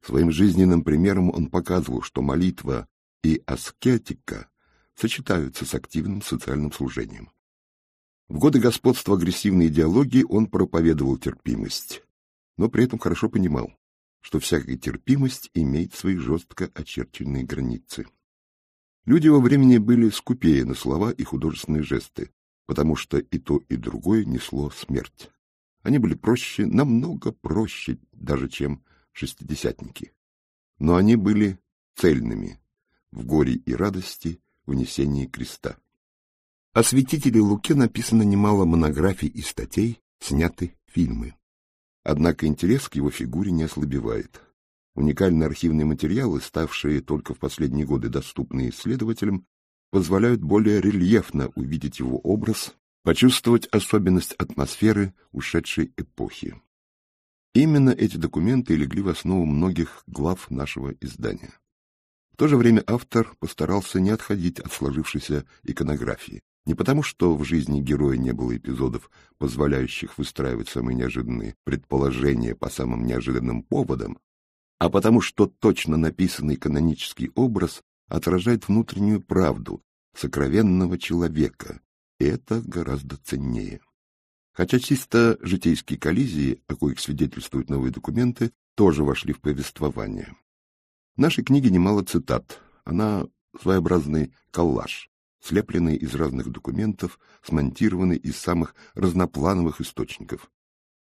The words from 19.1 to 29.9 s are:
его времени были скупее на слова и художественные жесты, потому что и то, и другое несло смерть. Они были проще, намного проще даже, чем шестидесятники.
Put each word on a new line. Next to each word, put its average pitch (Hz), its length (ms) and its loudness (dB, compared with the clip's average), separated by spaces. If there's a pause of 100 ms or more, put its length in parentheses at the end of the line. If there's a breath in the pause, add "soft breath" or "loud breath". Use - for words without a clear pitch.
его 147 120 10
времени 131 380 8
были 113 320 6
скупее 82 560 2
на 62 80 -4
слова 76 400 -2
и - 120 -6
художественные 76 580 -4
жесты, - 480 -6 (340)
потому 73 320 0
что - 220 -4
и - 200 -4
то, 73 200 -2 (100)
и - 80 -2
другое 58 480 -2
несло 69 460 -4
смерть. - 600 -8 (520)
Они 143 160 2
были 110 160 2
проще, - 500 -2
намного 127 680 0
проще - 640 -6 (140)
даже, 67 360 -4
чем 71 340 -6 (300)
шестидесятники. - 1000 -10 (640)